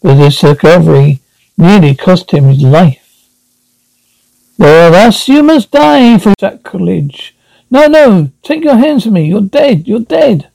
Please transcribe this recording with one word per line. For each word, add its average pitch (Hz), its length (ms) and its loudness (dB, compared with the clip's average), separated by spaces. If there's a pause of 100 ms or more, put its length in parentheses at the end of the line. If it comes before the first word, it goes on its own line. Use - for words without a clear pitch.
but 139 160 0
this 143 240 0
discovery 147 800 0 (360)
nearly 170 380 2
cost - 380 -2
him 147 120 0
his 135 180 0
life. 143 680 -2 (1300)
"For 160 340 2
thus 202 380 0
you 285 140 2
must 302 280 0
die 285 480 2
for 196 200 0
sacrilege. 175 960 -8 (340)
No, 285 160 2
no, 240 440 0 (120)
take 311 220 -8
your 285 120 0
hands 277 280 -2
from 220 100 -4
me. 160 120 -2
You're 196 160 -4
dead, 202 440 -2
you're 226 140 -6
dead." 233 540 -4